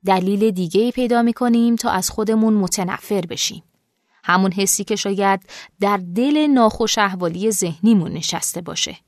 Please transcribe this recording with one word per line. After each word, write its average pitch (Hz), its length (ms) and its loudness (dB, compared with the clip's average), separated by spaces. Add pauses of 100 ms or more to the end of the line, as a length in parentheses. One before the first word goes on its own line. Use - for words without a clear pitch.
دلیل 196 460 2
دیگه‌ای 185 400 0
پیدا 240 300 0
می‌کنیم 233 540 2
تا 226 140 -2
از 185 200 -2
خودمون 220 440 0
متنفر 190 680 -2
بشیم. - 420 -8 (600)
همون 185 280 2
حسی 196 320 -2
که 208 120 -4
شاید 196 460 0 (380)
در 202 180 0 (180)
دل 294 320 2
ناخوش 226 500 2
احوالی 190 540 -2
ذهنیمون 185 600 2
نشسته 165 500 -6
باشه. 160 360 -6 (100)